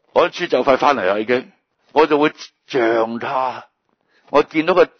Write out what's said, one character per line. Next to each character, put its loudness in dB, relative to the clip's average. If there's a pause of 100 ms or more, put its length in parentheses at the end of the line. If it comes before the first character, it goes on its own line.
(140)
我 2
主 -8
就 0
快 2
返 2
嚟 -4
啦， 0
已 -4
經， -4 (400)
我 4
就 0
會 0 (360)
像 -2
他。 -8 (600)
我 2
見 -4
到 0
佢 4 (120)